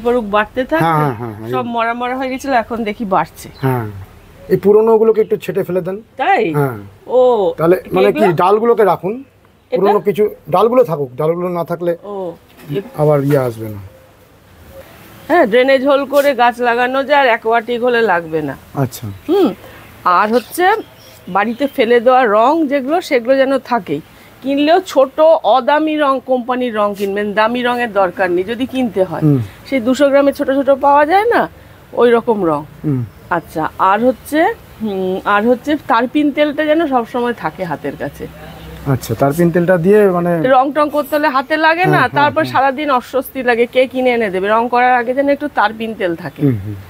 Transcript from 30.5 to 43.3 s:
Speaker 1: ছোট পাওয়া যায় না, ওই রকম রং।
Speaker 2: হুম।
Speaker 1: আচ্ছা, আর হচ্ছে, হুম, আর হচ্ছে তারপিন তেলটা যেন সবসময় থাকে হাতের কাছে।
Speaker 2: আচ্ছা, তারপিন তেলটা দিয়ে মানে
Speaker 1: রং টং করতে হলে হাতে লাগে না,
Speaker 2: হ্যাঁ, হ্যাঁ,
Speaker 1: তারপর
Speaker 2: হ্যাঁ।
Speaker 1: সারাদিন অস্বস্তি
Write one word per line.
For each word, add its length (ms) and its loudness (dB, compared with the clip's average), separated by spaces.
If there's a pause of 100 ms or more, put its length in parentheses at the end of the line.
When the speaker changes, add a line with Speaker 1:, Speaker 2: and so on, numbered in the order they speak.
Speaker 1:
ছোট 200 0
পাওয়া 360 4
যায় 180 2
না, 240 0 (440)
ওই 180 4
রকম 340 0
রং। 200 -2 (200)
Speaker 2:
হুম। 200 -2 (260)
Speaker 1:
আচ্ছা, 480 -4
আর 260 2
হচ্ছে, 400 0 (380)
হুম, 420 -4
আর 220 2
হচ্ছে 300 0 (120)
তারপিন 420 0
তেলটা 360 -2
যেন 200 2
সবসময় 460 -2
থাকে 320 -8
হাতের 320 -8
কাছে। 300 -10 (600)
Speaker 2:
আচ্ছা, 280 -2
তারপিন 360 2
তেলটা 260 2
দিয়ে 340 4
মানে 380 0
Speaker 1:
রং 240 2
টং 180 0
করতে 260 -4
হলে 120 0
হাতে 280 -2
লাগে 280 2
না, 60 2
Speaker 2:
হ্যাঁ, 100 2
হ্যাঁ, 80 2
Speaker 1:
তারপর 340 0
Speaker 2:
হ্যাঁ। 100 -4
Speaker 1:
সারাদিন 380 0
অস্বস্তি 520 -4